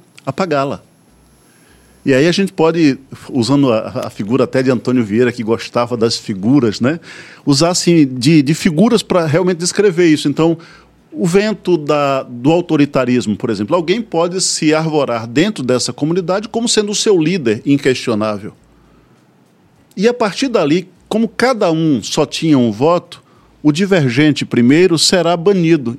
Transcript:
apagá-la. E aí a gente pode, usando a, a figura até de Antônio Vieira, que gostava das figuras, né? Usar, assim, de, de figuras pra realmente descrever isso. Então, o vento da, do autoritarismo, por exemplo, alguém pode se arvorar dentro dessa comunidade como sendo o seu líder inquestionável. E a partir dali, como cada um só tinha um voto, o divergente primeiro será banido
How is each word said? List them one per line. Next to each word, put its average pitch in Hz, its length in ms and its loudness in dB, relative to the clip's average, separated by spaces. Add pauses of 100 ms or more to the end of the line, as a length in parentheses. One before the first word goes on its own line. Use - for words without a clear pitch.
(240)
apagá-la. 143 580 -4 (1200)
E 135 80 4
aí 139 120 4
a 175 60 2
gente 190 200 -2
pode, 160 460 2 (320)
usando 131 400 2
a, 107 360 -4
a - 40 -10
figura 120 340 -2
até 131 180 -2
de 131 80 0
Antônio 123 340 0
Vieira, 113 260 0
que 117 120 -8
gostava 117 560 -4
das 117 180 0
figuras, 110 640 0
né? 143 180 -2 (460)
Usar, 143 260 2
assim, 170 360 2
de, 131 340 2
de 143 140 2
figuras 202 480 2
pra 170 240 0
realmente 180 320 0
descrever 180 480 0
isso. 151 200 2
Então, 160 300 0 (560)
o 214 140 -4
vento 190 500 0
da, 143 460 0
do 127 280 -2
autoritarismo, 143 840 0
por 117 140 -4
exemplo, 104 260 -2
alguém 180 240 -2
pode 175 400 -4
se - 320 -2
arvorar 143 540 -2
dentro 147 360 -2
dessa 123 300 -2
comunidade 180 560 -4
como 233 180 -4
sendo 208 260 0
o - 20 -6
seu 196 260 2
líder 151 460 -2
inquestionável. 110 880 -2 (1400)
E 196 140 0
a 240 60 0
partir 233 340 -4
dali, 175 400 0 (200)
como 220 200 -2
cada 220 420 0
um 160 320 0
só - 220 -2
tinha 151 320 0
um 120 160 2
voto, 156 500 -2 (400)
o 147 100 2
divergente 151 720 2
primeiro 151 520 4
será 175 380 2
banido 165 640 0